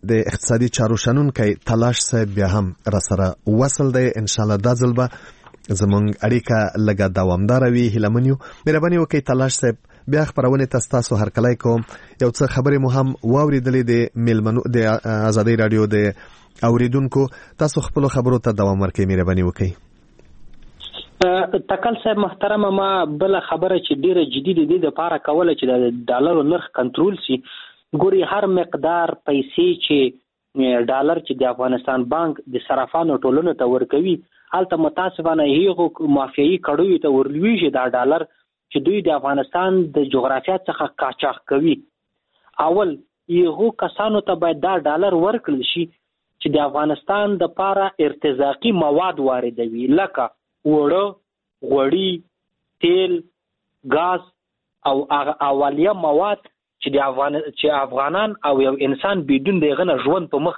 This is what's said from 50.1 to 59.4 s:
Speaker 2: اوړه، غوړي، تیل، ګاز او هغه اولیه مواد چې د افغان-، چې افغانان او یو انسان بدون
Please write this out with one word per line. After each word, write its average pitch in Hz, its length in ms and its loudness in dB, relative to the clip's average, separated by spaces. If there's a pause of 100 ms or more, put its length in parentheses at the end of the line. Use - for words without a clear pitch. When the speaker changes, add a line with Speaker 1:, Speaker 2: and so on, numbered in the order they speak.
Speaker 2:
اوړه، 151 400 2 (580)
غوړي، 156 580 0 (600)
تیل، 180 320 2 (720)
ګاز 160 360 0 (640)
او 139 100 2 (160)
هغه 143 300 0
اولیه 143 500 2
مواد 180 460 0 (440)
چې 139 120 -6
د 139 40 2
افغان-، 139 460 -2 (160)
چې 151 80 0 (140)
افغانان 143 500 -2 (140)
او 135 160 2
یو 135 140 2 (100)
انسان 175 360 -2
بدون 143 380 0